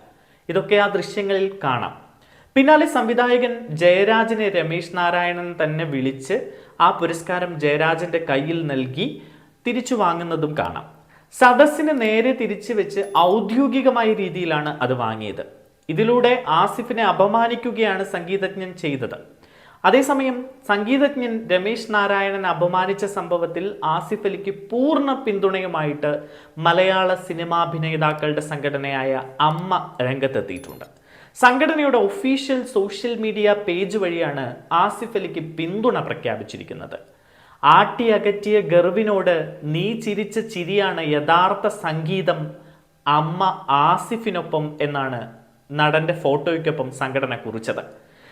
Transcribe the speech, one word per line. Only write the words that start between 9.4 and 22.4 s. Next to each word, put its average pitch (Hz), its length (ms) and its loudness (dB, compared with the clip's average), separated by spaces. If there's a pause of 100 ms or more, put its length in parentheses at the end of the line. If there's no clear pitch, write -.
തിരിച്ചു 247 280 -2
വാങ്ങുന്നതും 165 640 -2
കാണാം. 85 400 -6 (340)
സദസ്സിന് 294 680 4
നേരെ 220 300 2
തിരിച്ചു 214 420 -4
വെച്ച് 190 280 -2 (160)
ഔദ്യോഗികമായ 226 960 2
രീതിയിലാണ് 160 680 -2
അത് 127 120 0
വാങ്ങിയത്. 110 520 -4 (440)
ഇതിലൂടെ 240 580 2
ആസിഫിനെ 208 560 0
അപമാനിക്കുകയാണ് 214 1000 2
സംഗീതജ്ഞൻ 185 680 -6
ചെയ്തത്. 127 440 -6 (680)
അതേസമയം 262 600 2 (220)
സംഗീതജ്ഞൻ 240 840 0
രമേശ് 202 400 0
നാരായണൻ 196 580 0